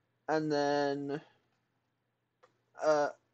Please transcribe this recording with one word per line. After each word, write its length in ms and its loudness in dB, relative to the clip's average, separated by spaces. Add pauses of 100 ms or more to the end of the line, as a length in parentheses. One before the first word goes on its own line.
(280)
And 240 0
then, 680 0 (1600)
uh, 260 2 (240)